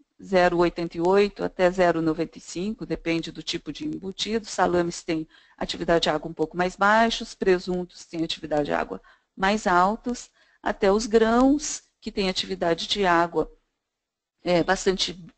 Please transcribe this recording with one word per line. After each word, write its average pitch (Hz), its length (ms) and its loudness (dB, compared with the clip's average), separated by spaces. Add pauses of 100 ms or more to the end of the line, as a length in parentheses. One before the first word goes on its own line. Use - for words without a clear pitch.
(240)
zero 180 360 4
oitenta 170 380 -2
e 170 40 -2
oito 196 420 2
até 175 260 2
zero 175 320 2
noventa 160 360 -2
e - 40 -20
cinco, 190 440 -8
depende 165 460 -4
do 156 120 -12
tipo 165 300 -8
de 151 120 -10
embutido. 190 600 -6
Salames 175 580 0
têm 160 240 -4 (300)
atividade 170 460 0
de 185 60 0
água 156 200 -2
um 165 40 -12
pouco 160 220 -4
mais 180 200 -2
baixa, 226 480 2
os - 120 -14
presuntos 185 680 -2
têm 165 180 -6
atividade 151 420 -4
de 85 80 -4
água - 280 -4 (340)
mais 190 320 0
altas, 196 640 0 (320)
até 202 280 2
os 220 140 2
grãos, 233 800 2 (160)
que 220 120 -12
têm 190 180 -2
atividade 185 580 -2
de 202 180 0
água, 170 460 2 (920)
é, 170 200 2
bastante 185 600 -2 (140)